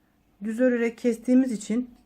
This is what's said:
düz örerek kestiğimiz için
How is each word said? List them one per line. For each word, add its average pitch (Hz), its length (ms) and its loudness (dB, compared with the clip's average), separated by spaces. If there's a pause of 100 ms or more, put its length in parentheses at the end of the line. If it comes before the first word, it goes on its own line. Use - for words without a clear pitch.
(440)
düz 226 160 -6
örerek 233 380 0
kestiğimiz 254 540 2
için 220 380 -4 (160)